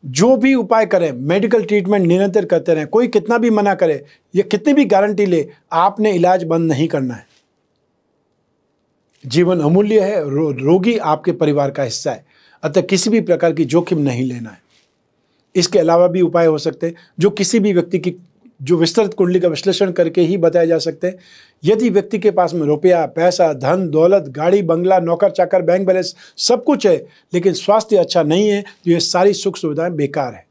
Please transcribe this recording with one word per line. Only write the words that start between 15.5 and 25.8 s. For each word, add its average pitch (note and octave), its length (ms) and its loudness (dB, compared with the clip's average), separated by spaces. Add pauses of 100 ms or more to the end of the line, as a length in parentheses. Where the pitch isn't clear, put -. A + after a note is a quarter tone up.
इसके F3+ 220 2
अलावा E3+ 280 4
भी F3+ 140 0
उपाय E3+ 260 2
हो D#3 120 2
सकते D#3+ 280 -6
हैं E3+ 80 -6 (240)
जो F#3 120 2
किसी G3+ 280 -2
भी G3+ 140 2
व्यक्ति F3 260 0
की, F3 180 -4 (460)
जो D3+ 140 0
विस्तृत E3+ 380 0
कुंडली F3+ 260 0
का F3 80 2
विश्लेषण F#3 440 0
करके E3+ 280 0
ही F3 160 2
बताए E3 300 2
जा E3 120 0
सकते D#3+ 280 -6
हैं। F#3 120 -6 (460)
यदि A3 260 2
व्यक्ति G3+ 280 -2
के G#3 120 0
पास F3+ 240 0
में D#3+ 120 -2
रुपया, D#3+ 400 2
पैसा, E3+ 460 0
धन, D#3 360 -2
दौलत, E3+ 340 2
गाड़ी, D3+ 400 0
बंगला, F3 360 2
नौकर E3+ 320 0
चाकर, F#3 320 0
बैंक F3+ 240 0